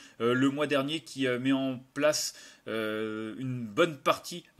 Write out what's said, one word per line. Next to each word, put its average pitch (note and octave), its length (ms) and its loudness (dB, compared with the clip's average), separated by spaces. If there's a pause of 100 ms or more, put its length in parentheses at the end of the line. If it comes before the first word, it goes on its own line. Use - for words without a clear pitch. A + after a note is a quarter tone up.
(220)
euh, A#2+ 100 4
le C3 160 4
mois C#3+ 180 0
dernier C#3+ 340 0
qui, C3+ 260 -4
euh, B2 120 2
met C3 140 2
en C3+ 260 0 (140)
place, - 400 0 (340)
euh, A2 720 -4
une B2+ 300 -6
bonne C#3+ 320 2
partie, - 460 -2 (160)